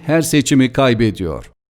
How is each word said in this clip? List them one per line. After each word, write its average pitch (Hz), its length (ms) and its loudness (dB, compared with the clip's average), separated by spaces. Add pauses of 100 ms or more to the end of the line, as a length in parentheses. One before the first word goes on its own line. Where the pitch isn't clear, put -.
her 156 160 0
seçimi 135 500 0
kaybediyor. 107 800 -2 (200)